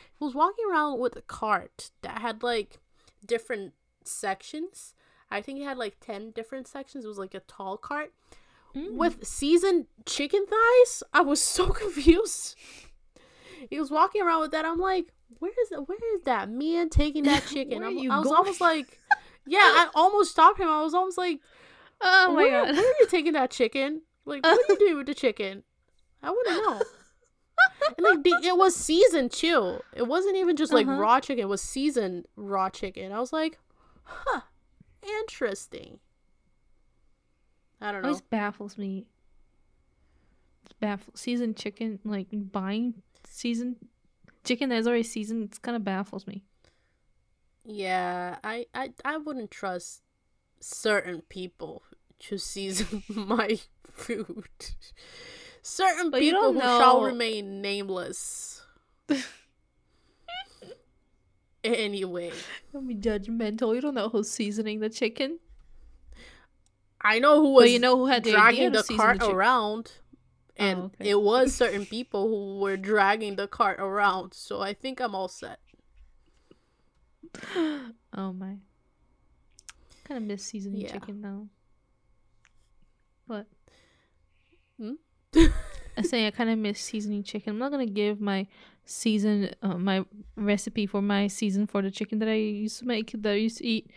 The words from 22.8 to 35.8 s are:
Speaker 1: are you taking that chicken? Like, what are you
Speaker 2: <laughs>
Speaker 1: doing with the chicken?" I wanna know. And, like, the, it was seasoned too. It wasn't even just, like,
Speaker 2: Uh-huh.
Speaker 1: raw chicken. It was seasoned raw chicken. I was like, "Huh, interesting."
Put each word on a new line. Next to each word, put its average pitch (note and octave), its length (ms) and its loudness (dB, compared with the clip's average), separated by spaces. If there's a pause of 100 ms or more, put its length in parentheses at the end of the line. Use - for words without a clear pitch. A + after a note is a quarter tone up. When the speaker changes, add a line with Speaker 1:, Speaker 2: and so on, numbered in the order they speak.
Speaker 1:
are C5 120 4
you G#4 60 8
taking E4 260 2
that C4 180 2
chicken? C#4 520 -2 (220)
Like, C#4+ 240 -2
what A4 120 8
are - 80 0
you G4+ 80 4
Speaker 2:
<laughs> - 20 2
Speaker 1:
doing F#4+ 180 6
with C4+ 100 -8
the D4 80 -4
chicken?" G3+ 480 -2 (600)
I D4 80 -4
wanna A4 220 0
know. E4+ 340 -2 (1080)
And, E4+ 80 0
like, F4 180 6
the, F4 80 6 (160)
it F4+ 100 2
was F#4 180 6
seasoned E4 580 4
too. C4+ 500 0 (100)
It A#3+ 140 -4
wasn't F#4 300 0
even F4 200 2
just, D4+ 160 0
like, B3+ 140 4
Speaker 2:
Uh-huh. - 20 0
Speaker 1:
raw A#3 300 2
chicken. B3+ 240 -4
It G3 60 -4
was G3 120 -4
seasoned A#3 680 -4 (100)
raw G3 320 -4
chicken. F#3+ 440 -12
I G#3+ 60 -6
was B3 140 -6
like, D#4+ 260 -4 (440)
"Huh, - 380 -8 (640)
interesting." G4+ 960 -8 (1800)